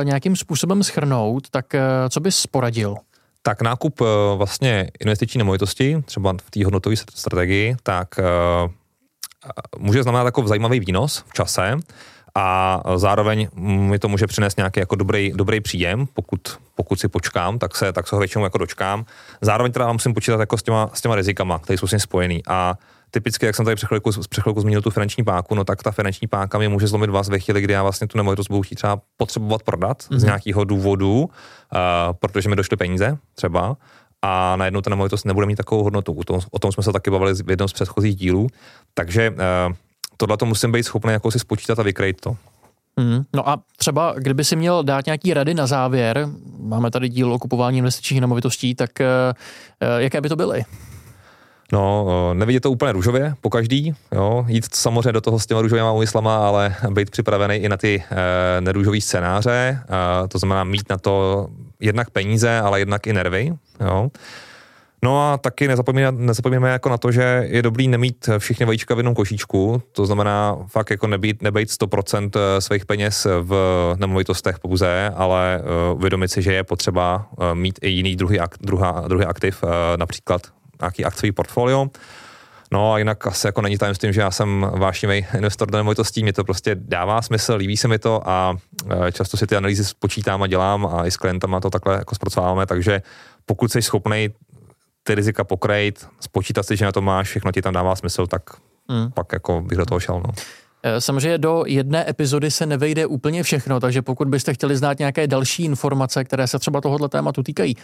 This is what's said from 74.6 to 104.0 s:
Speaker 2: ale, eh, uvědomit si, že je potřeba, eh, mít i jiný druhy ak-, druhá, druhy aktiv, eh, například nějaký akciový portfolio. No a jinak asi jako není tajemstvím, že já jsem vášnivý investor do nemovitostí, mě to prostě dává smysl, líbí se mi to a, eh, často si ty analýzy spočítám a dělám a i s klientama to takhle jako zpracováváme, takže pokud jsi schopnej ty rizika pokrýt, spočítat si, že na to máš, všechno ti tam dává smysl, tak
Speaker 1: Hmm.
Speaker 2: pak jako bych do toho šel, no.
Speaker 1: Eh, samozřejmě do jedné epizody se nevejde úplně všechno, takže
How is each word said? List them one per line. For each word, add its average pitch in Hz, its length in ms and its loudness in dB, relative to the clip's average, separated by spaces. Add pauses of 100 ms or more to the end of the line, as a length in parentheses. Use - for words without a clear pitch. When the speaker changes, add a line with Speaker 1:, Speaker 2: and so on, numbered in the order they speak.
Speaker 2:
ale, 92 460 2
eh, 85 320 0
uvědomit 92 340 0
si, 98 140 -2
že 95 120 2
je 95 100 0
potřeba, 90 640 0 (140)
eh, 87 140 0
mít 92 260 -2
i 95 80 -2
jiný 92 260 0
druhy 92 260 2
ak-, 85 200 -4
druhá, 90 460 0
druhy 92 180 2
aktiv, 92 380 -2
eh, 85 340 0
například 85 440 -2 (400)
nějaký 90 240 -4
akciový 101 260 -2
portfolio. 127 560 0 (840)
No 107 220 2
a 107 40 2
jinak 107 300 -2
asi 98 200 -2
jako 101 140 0
není 101 160 0
tajemstvím, 101 360 0
že 107 80 2
já 98 100 2
jsem 98 420 0
vášnivý 95 520 0 (120)
investor 101 340 -2
do 107 60 2
nemovitostí, 107 460 0
mě 101 100 2
to 98 100 -2
prostě 98 360 -2
dává 95 420 0
smysl, 113 340 0
líbí 101 220 0
se 123 100 0
mi 110 120 2
to 113 300 0
a, 92 280 2 (500)
eh, 87 40 0
často - 260 -4
si 101 100 0
ty 104 80 2
analýzy 101 300 0
spočítám 98 580 -2
a 95 40 0
dělám 98 380 2
a 85 200 -2
i 90 60 0
s - 60 -4
klientama 92 420 -2
to 95 100 -2
takhle 95 260 0
jako 98 200 -6
zpracováváme, 92 500 0
takže 95 360 0 (440)
pokud 110 260 0
jsi 120 100 2
schopnej 107 480 -2 (800)
ty 107 80 2
rizika 104 280 0
pokrýt, 104 640 -2 (120)
spočítat 101 440 -4
si, 104 140 -2
že 101 80 2
na 98 60 2
to 98 100 0
máš, 95 280 0
všechno 95 220 -2
ti 95 100 -2
tam 95 120 -2
dává 92 220 0
smysl, 87 320 -4
tak 90 140 -4 (480)
Speaker 1:
Hmm. 117 220 -2
Speaker 2:
pak 87 220 -4
jako 87 280 -2
bych 90 160 -2
do 87 80 0
toho 87 140 -2
šel, 87 160 -4 (120)
no. - 60 -4 (500)
Speaker 1:
Eh, 117 180 0
samozřejmě 147 360 0
do 160 300 2
jedné 139 420 0
epizody 147 420 0
se 165 140 -2
nevejde 151 400 0
úplně 156 380 -2
všechno, 135 360 0
takže 123 220 2